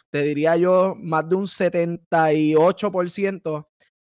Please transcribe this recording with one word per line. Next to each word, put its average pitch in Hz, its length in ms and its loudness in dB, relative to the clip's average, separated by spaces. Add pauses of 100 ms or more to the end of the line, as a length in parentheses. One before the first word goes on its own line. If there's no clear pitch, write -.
(120)
te 143 100 -2
diría 151 340 0
yo, 185 420 2
más 160 300 -4
de 185 80 0
un 196 100 -2
setenta 170 840 0
y 156 240 2
ocho 196 340 2
por 180 180 -2
ciento 180 600 -6 (360)